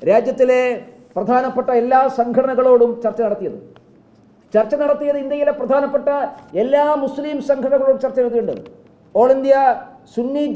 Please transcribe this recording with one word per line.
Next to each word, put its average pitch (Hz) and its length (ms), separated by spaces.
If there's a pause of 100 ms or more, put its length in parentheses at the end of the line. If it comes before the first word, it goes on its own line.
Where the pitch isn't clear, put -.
രാജ്യത്തിലെ 254 520 (540)
പ്രധാനപ്പെട്ട 247 540 (120)
എല്ലാ 254 180 (180)
സംഘടനകളോടും 240 760 (120)
ചർച്ച 226 220
നടത്തിയത്. 202 320 (960)
ചർച്ച 214 280
നടത്തിയത് 285 420
ഇന്ത്യയിലെ 285 360
പ്രധാനപ്പെട്ട 277 500 (520)
എല്ലാ 277 220 (200)
മുസ്ലിം 294 340 (120)
സംഘടനകളോടും 269 540
ചർച്ച 269 200
നടത്തിയിട്ടുണ്ട്. 226 320 (640)
All 247 160
India 269 260 (540)
സുന്നി 269 280 (120)